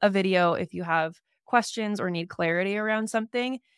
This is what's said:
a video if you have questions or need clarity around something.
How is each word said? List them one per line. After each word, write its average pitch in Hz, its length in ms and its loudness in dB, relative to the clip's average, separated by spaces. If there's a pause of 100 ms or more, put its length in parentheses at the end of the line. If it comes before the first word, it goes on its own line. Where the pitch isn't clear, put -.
a 208 80 6
video 185 440 4
if - 200 -4
you 180 80 -8
have 165 400 -2 (240)
questions 214 540 0
or 185 100 -2
need 170 200 -4
clarity 180 480 0
around 220 340 -2
something. 247 480 -4 (180)